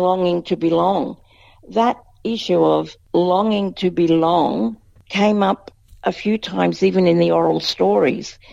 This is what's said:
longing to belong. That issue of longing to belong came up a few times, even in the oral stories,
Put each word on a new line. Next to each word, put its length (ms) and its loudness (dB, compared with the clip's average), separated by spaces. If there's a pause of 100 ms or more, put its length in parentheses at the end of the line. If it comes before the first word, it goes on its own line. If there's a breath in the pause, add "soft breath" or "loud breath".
longing 300 0 (120)
to 40 0 (140)
belong. 340 0 (760 soft breath)
That 160 0 (400)
issue 260 0 (140)
of 60 -2 (500)
longing 340 0 (160)
to 60 0 (160)
belong 500 2 (640)
came 220 2 (100)
up 120 -6 (500)
a 100 -16
few 140 0 (160)
times, 240 -2 (120)
even 240 2
in 100 2
the 180 2
oral 200 0 (140)
stories, 520 0 (260 loud breath)